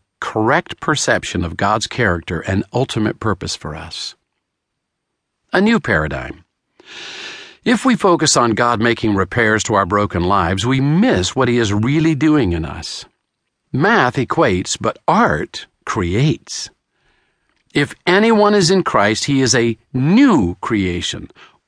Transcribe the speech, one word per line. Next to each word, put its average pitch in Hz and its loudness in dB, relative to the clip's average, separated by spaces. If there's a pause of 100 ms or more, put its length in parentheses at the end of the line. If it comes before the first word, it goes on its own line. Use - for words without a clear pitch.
(200)
correct 123 -2
perception 117 -2
of 87 -8
God's 104 -2
character 87 -2
and 98 -2
ultimate 113 -2
purpose 98 -4
for 76 -12
us. 80 -14 (1400)
A 185 2
new 214 4
paradigm. 78 -4 (1200)
If 226 0
we 247 2
focus 165 2
on 120 2
God 120 0
making 113 0
repairs 107 0
to 110 -2
our 98 2
broken 98 -2
lives, 95 0
we 131 0
miss 147 0
what 127 2
he 120 2
is 104 0
really 151 2
doing 143 2
in 82 -4
us. - -12 (680)
Math 151 2
equates, 120 0
but 110 -4
art 170 -2 (180)
creates. 110 -2 (1040)
If 147 0 (120)
anyone 208 4
is 180 4
in 190 4
Christ, 107 0
he 135 2
is 127 2
a 117 0 (140)
new 147 4
creation. 92 -4 (380)